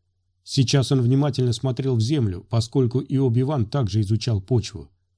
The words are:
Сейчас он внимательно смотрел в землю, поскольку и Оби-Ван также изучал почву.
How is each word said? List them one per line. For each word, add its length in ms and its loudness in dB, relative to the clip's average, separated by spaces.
Сейчас 480 0
он 100 2
внимательно 500 2
смотрел 440 -2
в 60 2
землю, 460 -2
поскольку 520 0
и 180 -4
Оби-Ван 480 0
также 360 -2
изучал 380 0
почву. 500 -4